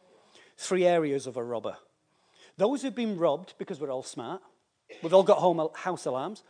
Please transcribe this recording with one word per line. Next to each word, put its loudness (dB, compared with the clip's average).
Three 0
areas 2
of -10
a -6
robber. -6
Those 0
who've -6
been -4
robbed, 0
because -10
we're -6
all -4
smart, -10
we've 0
all 10
got 6
home 4
al-, -2
house -6
alarms, -6